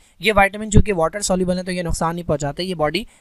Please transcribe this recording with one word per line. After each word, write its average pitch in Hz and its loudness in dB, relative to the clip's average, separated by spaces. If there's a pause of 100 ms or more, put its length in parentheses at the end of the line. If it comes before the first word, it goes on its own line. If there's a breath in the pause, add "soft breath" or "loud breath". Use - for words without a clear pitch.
(220)
ये 196 2
vitamin 202 2
चूँकि 196 6
water 165 -2
soluble 180 0
है 185 -6
तो 185 -6
ये 180 -4
नुकसान 165 -2
नहीं 175 -8
पहुंचाते, 151 -4
ये 185 -6
body 156 -2 (160 soft breath)